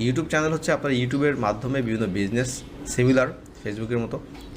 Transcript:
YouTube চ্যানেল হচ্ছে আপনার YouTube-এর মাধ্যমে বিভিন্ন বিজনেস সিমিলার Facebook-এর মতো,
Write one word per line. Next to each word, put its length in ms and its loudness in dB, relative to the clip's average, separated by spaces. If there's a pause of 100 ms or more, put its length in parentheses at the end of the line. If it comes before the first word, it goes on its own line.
YouTube 220 0
চ্যানেল 240 2
হচ্ছে 200 0
আপনার 200 0
YouTube-এর 440 2
মাধ্যমে 460 0
বিভিন্ন 240 0
বিজনেস 560 0 (240)
সিমিলার 420 4 (360)
Facebook-এর 340 -2
মতো, 220 -4 (360)